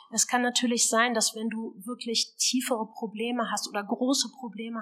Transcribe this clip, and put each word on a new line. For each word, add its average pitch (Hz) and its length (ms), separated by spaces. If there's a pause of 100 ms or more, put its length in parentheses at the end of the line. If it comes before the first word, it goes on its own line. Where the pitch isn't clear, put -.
(120)
Es 220 160
kann 247 140
natürlich 240 480
sein, 233 240
dass 214 220
wenn 220 140
du 220 260 (100)
wirklich 233 520
tiefere 247 540
Probleme 226 600
hast 208 180
oder 202 140
große 247 460 (100)
Probleme 226 420